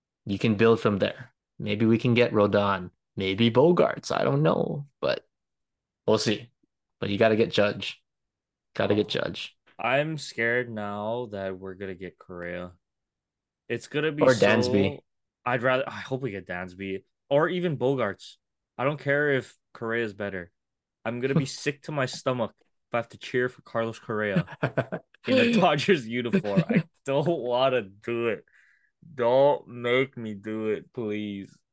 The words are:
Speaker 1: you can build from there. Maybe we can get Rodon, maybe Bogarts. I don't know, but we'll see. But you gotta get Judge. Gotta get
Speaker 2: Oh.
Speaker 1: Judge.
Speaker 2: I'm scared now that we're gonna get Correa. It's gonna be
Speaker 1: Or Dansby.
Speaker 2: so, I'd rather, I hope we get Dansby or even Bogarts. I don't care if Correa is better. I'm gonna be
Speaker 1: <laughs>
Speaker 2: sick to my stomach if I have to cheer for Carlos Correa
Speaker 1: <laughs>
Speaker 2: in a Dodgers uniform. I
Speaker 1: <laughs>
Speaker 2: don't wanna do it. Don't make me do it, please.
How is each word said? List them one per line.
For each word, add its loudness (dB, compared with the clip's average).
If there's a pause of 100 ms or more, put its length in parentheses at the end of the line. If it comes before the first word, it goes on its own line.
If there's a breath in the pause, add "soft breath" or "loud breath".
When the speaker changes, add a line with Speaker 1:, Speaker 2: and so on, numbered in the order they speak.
(260)
Speaker 1:
you -6
can 4
build 6
from 2
there. -4 (260)
Maybe 0
we 6
can 2
get 4
Rodon, 2 (260)
maybe 2
Bogarts. 2
I 0
don't 2
know, 0 (140)
but -2 (840)
we'll 4
see. -2 (500)
But -6
you -2
gotta 4
get 2
Judge. -2 (720)
Gotta 0
get 0
Speaker 2:
Oh. -4
Speaker 1:
Judge. -8 (220)
Speaker 2:
I'm 0
scared -2
now -6
that -6
we're -12
gonna -10
get -14
Correa. -10 (960)
It's -6
gonna -2
be -2
Speaker 1:
Or 6
Dansby. 2
Speaker 2:
so, -20 (440)
I'd -2
rather, 0
I -12
hope -8
we -6
get -12
Dansby -8 (260)
or 4
even -2
Bogarts. -2 (400)
I -4
don't -2
care 0
if -2 (160)
Correa -4
is -8
better. -8 (540)
I'm -6
gonna -2
be 2
Speaker 1:
<laughs> -
Speaker 2:
sick -8
to -12
my -2
stomach -4
if -20
I 2
have -6
to -20
cheer -2
for -14
Carlos -6
Correa -2 (160)
Speaker 1:
<laughs> -4 (240)
Speaker 2:
in 2
a 4
Dodgers 2
uniform. 0
I 2 (100)
Speaker 1:
<laughs> -20
Speaker 2:
don't 0
wanna 2
do -4
it. -4 (720 soft breath)
Don't 4
make 0
me -8
do -4
it, -4
please. -6 (160)